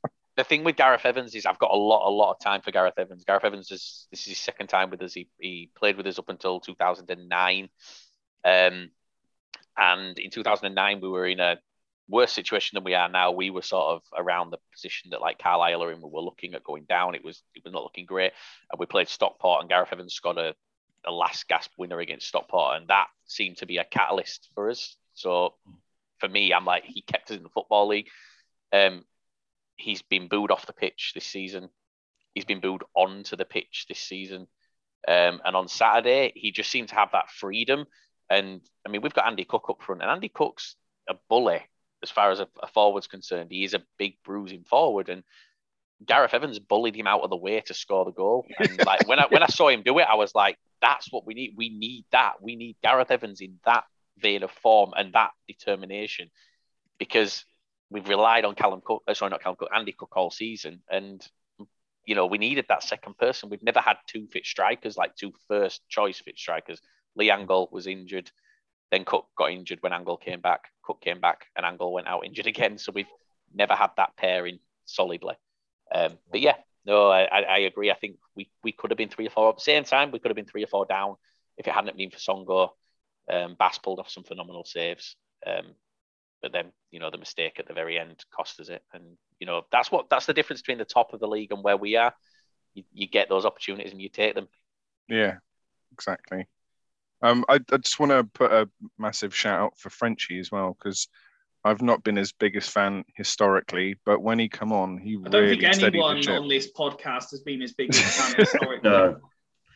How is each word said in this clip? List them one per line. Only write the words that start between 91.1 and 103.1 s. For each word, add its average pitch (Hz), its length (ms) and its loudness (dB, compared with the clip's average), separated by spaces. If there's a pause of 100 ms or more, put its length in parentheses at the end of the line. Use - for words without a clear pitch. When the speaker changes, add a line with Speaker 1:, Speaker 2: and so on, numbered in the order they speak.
Speaker 1:
of 113 80 -14
the 110 60 -4
league 107 260 -4
and 101 100 -10
where 101 140 4
we 104 180 -2
are. 117 180 4 (600)
You, 98 100 -18 (100)
you 101 140 -8
get 101 220 2
those 95 160 2
opportunities 98 480 -4
and 95 80 -16
you 98 80 -12
take - 260 0
them. 98 120 -6 (600)
Speaker 2:
Yeah, 107 280 0 (580)
exactly. - 520 -8 (760)
Um, 120 280 4
I, 135 60 8 (160)
I 139 60 4
just - 220 -2
wanna 139 260 4
put - 260 2
a 110 180 4 (300)
massive 104 360 -6
shout 98 240 0
out 104 200 -2
for 98 100 -16
Frenchie 107 480 -4
as 92 140 -8
well, 95 280 -4
'cause - 280 -6 (560)
I've 107 180 2
not 120 220 4
been 104 140 2
his 98 160 -2
biggest 104 360 0
fan 101 340 0 (120)